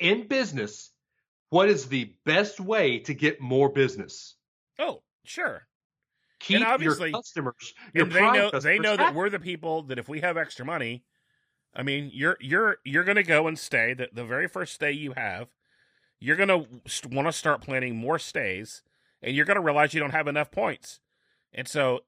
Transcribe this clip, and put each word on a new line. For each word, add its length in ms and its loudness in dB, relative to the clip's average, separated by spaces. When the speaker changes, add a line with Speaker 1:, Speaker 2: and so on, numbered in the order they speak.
Speaker 1:
in 260 2
business, 640 -4
what 180 6
is 180 2
the 380 -4
best 340 2
way 400 2
to 160 -6
get 260 0
more 280 4
business? 680 -2
Speaker 2:
Oh, 240 -4
sure. 460 -8
Speaker 1:
Keep 160 0
Speaker 2:
And 80 4
obviously, 460 2
Speaker 1:
your 100 -2
customers, 520 -8
your 120 6
Speaker 2:
and 60 -6
they 60 4
Speaker 1:
prime 160 6
Speaker 2:
know, 160 4
Speaker 1:
customers 140 -2
Speaker 2:
they 160 4
know 160 2
that 80 4
Speaker 1:
happy. 120 2
Speaker 2:
we're 140 0
the 80 -4
people 460 -6
that 160 -6
if 80 -14
we 140 -8
have 140 -2
extra 300 -6
money, 380 -6
I 120 -8
mean, 280 -4
you're, 280 0
you're, 440 0
you're 200 0
gonna 180 4
go 240 4
and 100 -4
stay. 380 0
The, 180 -6
the 120 -10
very 240 -2
first 260 -8
stay 160 -2
you 220 -8
have, 340 -8
you're 180 0
gonna 280 2
st-, 260 -8
wanna 160 0
start 300 -2
planning 340 -4
more 240 -2
stays, 640 -6
and 140 -4
you're 80 4
gonna 160 2
realize 340 2
you 60 0
don't 100 -2
have 160 0
enough 240 -2
points. 480 -6
And 120 -8
so 420 0